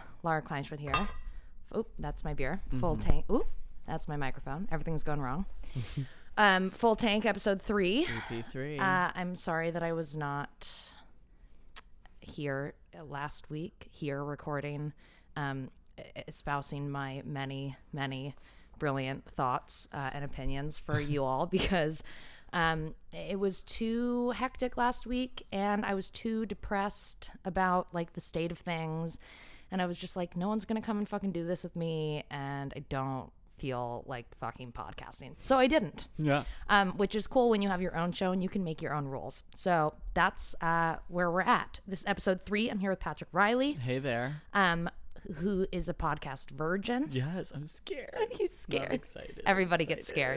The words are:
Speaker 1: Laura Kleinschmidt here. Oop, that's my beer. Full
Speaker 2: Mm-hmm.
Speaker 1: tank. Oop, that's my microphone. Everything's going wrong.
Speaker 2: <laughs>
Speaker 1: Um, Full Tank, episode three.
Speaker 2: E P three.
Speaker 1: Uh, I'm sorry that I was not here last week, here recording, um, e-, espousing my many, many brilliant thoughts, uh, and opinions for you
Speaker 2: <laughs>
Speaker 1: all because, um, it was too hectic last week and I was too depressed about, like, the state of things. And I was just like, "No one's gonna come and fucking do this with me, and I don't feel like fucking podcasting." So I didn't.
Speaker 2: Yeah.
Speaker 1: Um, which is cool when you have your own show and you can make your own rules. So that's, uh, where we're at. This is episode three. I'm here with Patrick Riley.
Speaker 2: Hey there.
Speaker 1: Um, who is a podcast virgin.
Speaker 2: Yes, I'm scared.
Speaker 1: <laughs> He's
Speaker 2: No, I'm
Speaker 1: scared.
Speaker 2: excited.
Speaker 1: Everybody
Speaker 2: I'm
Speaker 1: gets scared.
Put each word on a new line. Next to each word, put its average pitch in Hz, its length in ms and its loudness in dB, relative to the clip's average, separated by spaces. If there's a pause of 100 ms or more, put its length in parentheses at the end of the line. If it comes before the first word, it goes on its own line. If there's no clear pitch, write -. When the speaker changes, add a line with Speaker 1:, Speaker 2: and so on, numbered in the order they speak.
(220)
Speaker 1:
Laura 160 200 2
Kleinschmidt 143 380 -6
here. 147 280 0 (680)
Oop, - 140 -2 (100)
that's 147 260 -4
my 151 100 0
beer. 135 260 2 (180)
Full 156 200 4
Speaker 2:
Mm-hmm. - 120 2
Speaker 1:
tank. - 220 12
Oop, 247 140 8 (400)
that's - 200 -2
my 151 120 -2
microphone. 139 520 -2
Everything's 160 320 2
going 151 200 4
wrong. 135 240 0 (280)
Speaker 2:
<laughs> 127 320 -2 (300)
Speaker 1:
Um, 190 340 6
Full 226 240 4
Tank, 214 320 2
episode 202 340 2
three. 208 420 4
Speaker 2:
E 359 40 2 (220)
P 117 240 -4
three. 143 260 -6
Speaker 1:
Uh, 185 360 4
I'm 180 200 -4
sorry 165 380 0
that 165 100 -2
I 165 100 0
was 160 240 -4
not 143 520 -4 (1500)
here 143 540 -4 (340)
last 147 420 -8
week, 156 400 -8
here 143 340 -4
recording, 147 680 -6 (440)
um, 135 340 -4 (280)
e-, - 40 -14 (260)
espousing 143 640 -4
my 139 360 -6
many, 135 500 -6 (160)
many 135 420 -4 (440)
brilliant 135 520 -2
thoughts, - 640 -2
uh, 139 220 -4
and 143 100 -4
opinions 139 540 -2
for 151 220 0
you 143 240 2
Speaker 2:
<laughs> - 0 -
Speaker 1:
all 131 220 2
because, 165 560 2 (520)
um, 160 400 2 (180)
it 170 260 -6
was 196 260 0
too 240 680 0
hectic 247 480 -2
last 247 280 0
week 247 460 -2
and 202 320 2
I 202 100 2
was 190 160 -2
too 226 360 -2
depressed - 840 -4 (140)
about, 180 480 2
like, 170 220 -4
the 170 60 -6
state 165 300 -2
of - 80 -8
things. 160 600 -4 (520)
And 190 120 0
I 180 40 2
was 175 120 -4
just - 180 -6
like, 180 200 -4
"No 175 120 0
one's 214 160 0
gonna 220 160 -2
come 220 180 -2
and 208 100 -2
fucking 196 240 -2
do 170 120 -2
this 170 200 -2
with 175 120 -8
me, 156 540 -2
and 139 460 -6
I 143 120 -8
don't 135 420 -4 (260)
feel 123 500 -4
like 120 200 -8 (140)
fucking 120 320 -8
podcasting." - 640 -10
So 269 200 4
I 254 100 8
didn't. - 400 2 (100)
Speaker 2:
Yeah. 147 240 6 (260)
Speaker 1:
Um, 202 280 6
which 196 180 2
is 214 140 0
cool 240 220 6
when 208 120 6
you 202 60 2
have 180 120 2
your 180 160 0
own 170 140 2
show 185 220 2
and 190 100 2
you 190 60 0
can 190 160 0
make 160 180 -4
your 147 120 -2
own 147 120 -2
rules. 131 380 -6 (100)
So 160 400 4 (200)
that's, - 460 2
uh, 165 360 2 (100)
where 175 240 2
we're 180 120 2
at. 175 440 2
This 190 140 -4
is - 60 -4
episode 190 400 2
three. 208 220 2
I'm 208 120 -2
here 196 100 2
with 185 80 2
Patrick 160 340 -6
Riley. 240 420 4
Speaker 2:
Hey 127 260 0
there. 135 420 -2 (120)
Speaker 1:
Um, 170 360 4 (460)
who 190 340 2
is 170 200 -2
a 165 40 -2
podcast 147 560 -4
virgin. 190 600 0
Speaker 2:
Yes, 156 420 -2
I'm 147 140 -8
scared. - 540 -10
Speaker 1:
<laughs> 453 100 -2
He's - 80 -6 (280)
Speaker 2:
No, - 100 2
I'm - 20 2
Speaker 1:
scared. - 120 -2
Speaker 2:
excited. - 540 -8
Speaker 1:
Everybody 175 380 4
Speaker 2:
I'm 143 60 -4
Speaker 1:
gets - 180 -2
scared. 135 280 2